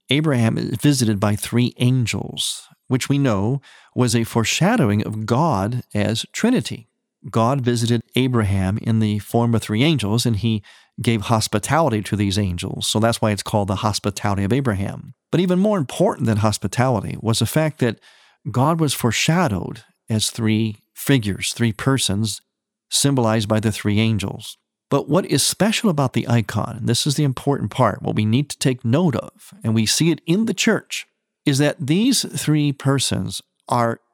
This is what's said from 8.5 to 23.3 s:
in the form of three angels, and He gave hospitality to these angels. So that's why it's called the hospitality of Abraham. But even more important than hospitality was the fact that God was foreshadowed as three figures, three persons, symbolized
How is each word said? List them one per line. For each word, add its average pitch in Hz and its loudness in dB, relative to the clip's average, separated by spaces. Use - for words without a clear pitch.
in 110 0
the 104 0
form 117 0
of 107 0
three 107 0
angels, 120 0
and 113 0
He 110 -2
gave 117 0
hospitality 113 0
to 104 -4
these 98 0
angels. 98 -4
So - 0
that's 113 0
why 110 4
it's 101 -2
called 101 0
the 98 0
hospitality 101 -2
of 98 0
Abraham. 107 -4
But 151 0
even 180 2
more 202 2
important 151 0
than 110 2
hospitality 104 0
was 110 0
the 117 2
fact 156 0
that 117 0
God 139 2
was 151 0
foreshadowed 127 0
as 110 0
three 110 0
figures, 104 0
three 117 0
persons, 107 -2
symbolized 113 2